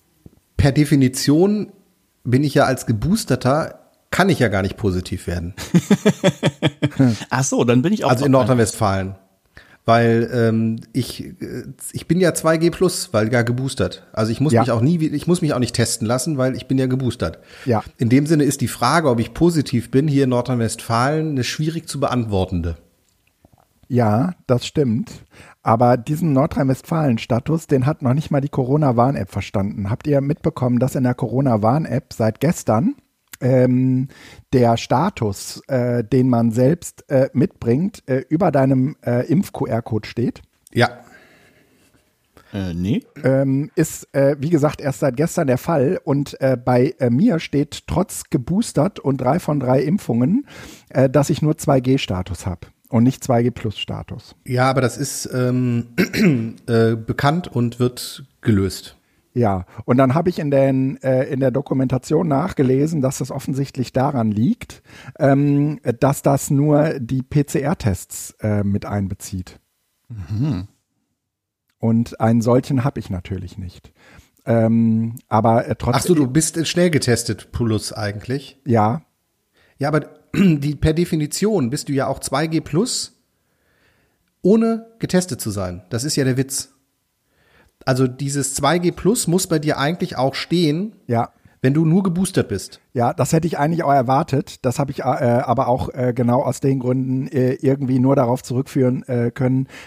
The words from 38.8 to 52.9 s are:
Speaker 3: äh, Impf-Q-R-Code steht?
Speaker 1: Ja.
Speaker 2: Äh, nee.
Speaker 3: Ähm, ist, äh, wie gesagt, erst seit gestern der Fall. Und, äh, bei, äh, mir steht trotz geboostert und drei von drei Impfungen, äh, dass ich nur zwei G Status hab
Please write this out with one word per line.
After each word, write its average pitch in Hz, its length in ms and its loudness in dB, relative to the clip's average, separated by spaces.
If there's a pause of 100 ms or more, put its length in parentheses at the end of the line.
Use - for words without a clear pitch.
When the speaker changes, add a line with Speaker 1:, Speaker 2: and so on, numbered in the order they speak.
Speaker 3:
äh, 120 220 0
Impf-Q-R-Code 117 840 -2
steht? - 340 -4 (300)
Speaker 1:
Ja. 120 180 2 (1600)
Speaker 2:
Äh, 92 220 -4
nee. 98 280 -2 (220)
Speaker 3:
Ähm, 135 500 0
ist, - 400 -4
äh, 139 240 2
wie 143 120 -4
gesagt, 151 300 2
erst 135 200 -6
seit 131 160 0
gestern 160 300 -2
der 147 120 2
Fall. 170 460 0
Und, 143 360 -2
äh, 131 220 2
bei, 127 360 2
äh, 123 120 0
mir 165 300 2
steht - 480 -6
trotz - 420 -2
geboostert 165 720 -2
und 135 200 -2
drei 135 200 0
von 147 180 -2
drei 131 240 2
Impfungen, 156 640 0 (440)
äh, 131 200 2
dass 139 200 2
ich 139 120 0
nur 151 160 0
zwei 139 220 2
G 131 180 2
Status 92 480 -6
hab 90 240 -8 (200)